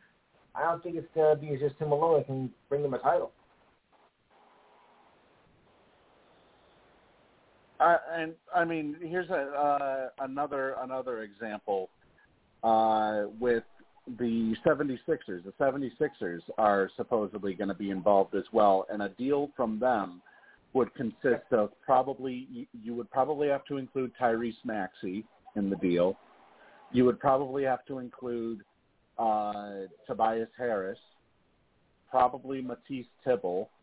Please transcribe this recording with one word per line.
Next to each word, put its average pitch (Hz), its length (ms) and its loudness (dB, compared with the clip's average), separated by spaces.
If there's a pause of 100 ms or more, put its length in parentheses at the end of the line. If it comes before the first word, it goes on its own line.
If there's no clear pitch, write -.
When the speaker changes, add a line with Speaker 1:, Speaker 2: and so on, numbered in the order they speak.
(520)
Speaker 1:
I - 120 -4
don't 170 180 0
think 165 140 -6
it's 156 180 -8
gonna 156 220 6
be 147 200 -6
just 139 200 -2
him 151 160 0
alone 156 260 6
that 127 80 0
can 131 260 -4 (160)
bring 143 140 0
them 139 100 0
a 123 60 -2
title. 156 320 2 (4000)
Speaker 2:
Uh, 165 200 4 (140)
and, 165 220 -6 (180)
I 175 120 2
mean, 160 360 -4
here's 175 300 -6
a, 185 40 0
uh, 139 920 -2
another, 135 560 -4
another 127 420 -6
example, 101 680 -6 (760)
uh, 110 640 4 (120)
with 117 240 2 (560)
the 113 460 0
seventy-sixers. 135 800 -2
The 95 120 -14
seventy-sixers 104 840 -2 (160)
are 101 380 4
supposedly 101 580 -2
gonna 98 180 -4
be 98 180 -6
involved 98 440 4
as 95 180 -4
well, 101 380 6
and 104 120 -4
a 98 80 -4
deal 143 460 -2
from 110 220 -2
them 101 420 0 (520)
would 123 220 2
consist - 580 -2
of 107 180 2 (140)
probably, 131 680 0
you, 123 160 -12 (160)
you 117 120 -8
would 117 180 -8
probably 143 360 0
have 139 180 0
to 143 100 -6
include 131 440 -6
Tyrese 117 340 0 (100)
Maxey 104 600 -6 (300)
in 101 160 -2
the 95 60 0
deal. 87 400 2 (760)
You 123 120 6
would 156 160 4
probably 135 440 0
have 127 220 -2
to 135 120 -10
include, 117 680 -8 (540)
uh, 104 680 -2 (200)
Tobias 113 500 2
Harris, 110 420 -2 (1120)
probably 131 540 0
Matisse 127 420 -10 (220)
Thybulle. 98 400 0 (160)